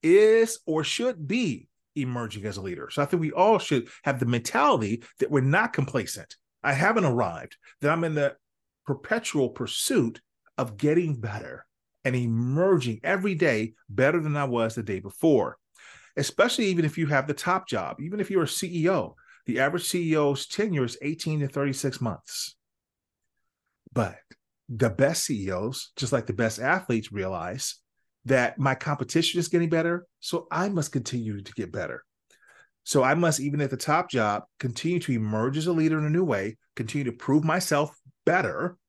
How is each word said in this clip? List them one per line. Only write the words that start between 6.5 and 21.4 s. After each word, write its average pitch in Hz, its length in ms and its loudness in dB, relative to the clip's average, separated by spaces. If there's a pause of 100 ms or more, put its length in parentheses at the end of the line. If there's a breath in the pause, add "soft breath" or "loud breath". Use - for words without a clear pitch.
I 139 100 0
haven't 190 320 2
arrived, 107 520 0 (240 soft breath)
that 143 100 2
I'm 165 140 2
in 156 100 -2
the 143 220 0 (500)
perpetual 147 640 -2
pursuit 123 720 -2 (380)
of 117 180 -4
getting 151 440 2
better 107 460 -10 (380)
and 127 100 0
emerging 123 880 2
every 190 320 0
day 117 400 2 (140)
better 135 320 2
than 151 160 -2
I 143 80 0
was 117 300 0
the 117 80 -6
day 95 180 -4
before, 101 580 2 (580 loud breath)
especially 214 500 2
even 175 180 2
if 151 120 -2
you 165 100 0
have 139 200 2
the 147 80 -2
top - 340 -2
job, 87 320 -4
even 180 200 -6
if 196 100 -4
you're 185 140 2
a 139 40 -4
C 175 360 -4
E 175 60 4
O. 151 260 -2 (300 soft breath)
The 120 140 -2
average 160 240 0
C 170 280 -2
E 156 40 2
O's 143 300 0
tenure 185 380 -2
is 117 180 -8
eighteen 156 380 -4